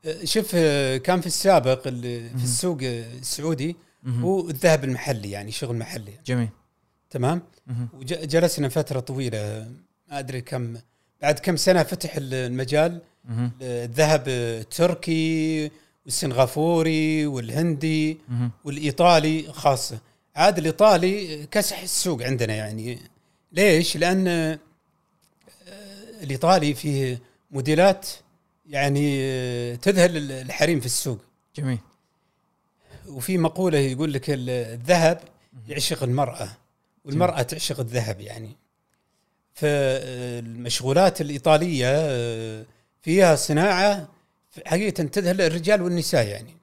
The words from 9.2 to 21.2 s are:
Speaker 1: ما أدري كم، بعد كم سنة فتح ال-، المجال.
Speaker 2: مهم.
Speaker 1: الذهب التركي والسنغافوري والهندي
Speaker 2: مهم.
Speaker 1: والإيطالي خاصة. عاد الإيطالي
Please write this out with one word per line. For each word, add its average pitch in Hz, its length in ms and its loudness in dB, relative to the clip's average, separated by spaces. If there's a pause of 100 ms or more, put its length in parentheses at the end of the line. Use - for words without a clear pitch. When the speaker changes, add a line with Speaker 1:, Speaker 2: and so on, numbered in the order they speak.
Speaker 1:
ما 143 80 -8
أدري 127 220 -8
كم، 120 360 -8 (440)
بعد 143 180 2
كم 180 160 0
سنة 175 280 4
فتح - 320 -4
ال-، 135 180 -6
المجال. 131 680 0 (240)
Speaker 2:
مهم. 120 260 -2 (100)
Speaker 1:
الذهب 127 680 0
التركي 156 1400 -2 (340)
والسنغافوري 156 1200 2
والهندي 156 920 -2 (120)
Speaker 2:
مهم. 120 220 -2 (120)
Speaker 1:
والإيطالي 156 880 2
خاصة. 127 480 0 (360)
عاد 175 220 6
الإيطالي 175 920 2